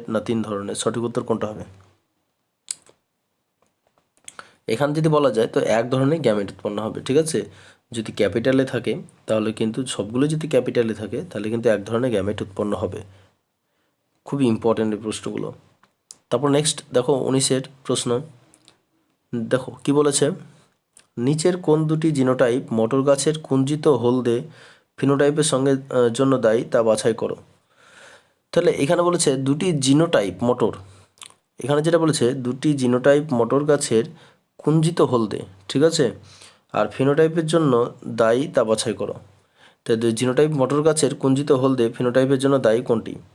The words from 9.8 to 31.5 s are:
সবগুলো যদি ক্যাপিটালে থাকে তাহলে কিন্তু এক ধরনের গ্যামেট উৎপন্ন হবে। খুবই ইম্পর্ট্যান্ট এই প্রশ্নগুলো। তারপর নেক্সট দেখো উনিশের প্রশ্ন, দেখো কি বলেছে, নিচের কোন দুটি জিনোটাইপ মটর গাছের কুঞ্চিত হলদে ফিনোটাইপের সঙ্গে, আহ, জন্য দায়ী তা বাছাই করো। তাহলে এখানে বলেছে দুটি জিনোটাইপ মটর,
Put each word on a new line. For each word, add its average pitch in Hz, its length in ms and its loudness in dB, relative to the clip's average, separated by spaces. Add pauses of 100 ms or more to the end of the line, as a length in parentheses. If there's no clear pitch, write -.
সবগুলো 123 420 -4
যদি 156 200 -4
ক্যাপিটালে 123 460 0
থাকে 107 280 -10 (100)
তাহলে 107 180 -8
কিন্তু 117 200 0
এক 101 160 0
ধরনের 117 260 -2
গ্যামেট 101 300 -2
উৎপন্ন 107 320 -6
হবে। 95 280 -6 (1200)
খুবই 139 200 -2
ইম্পর্ট্যান্ট 110 500 0
এই 101 60 -8
প্রশ্নগুলো। 107 520 -8 (760)
তারপর 127 200 0
নেক্সট 147 320 0 (120)
দেখো 135 200 2
উনিশের 131 480 0 (220)
প্রশ্ন, 123 380 -2 (1120)
দেখো 120 360 -4 (120)
কি 147 80 -2
বলেছে, 143 400 2 (840)
নিচের 156 400 0
কোন 156 300 0
দুটি 160 240 0
জিনোটাইপ 127 600 0
মটর 113 280 0
গাছের 143 380 2
কুঞ্চিত 147 480 -2
হলদে 120 540 2 (560)
ফিনোটাইপের 143 460 2
সঙ্গে, 139 280 2
আহ, 127 380 2
জন্য 135 280 2
দায়ী 113 260 2
তা 120 200 0
বাছাই 113 300 2
করো। 110 220 -6 (1160)
তাহলে 165 200 2
এখানে 170 300 2
বলেছে 170 360 2
দুটি 147 360 0
জিনোটাইপ 135 680 2
মটর, 120 280 2 (920)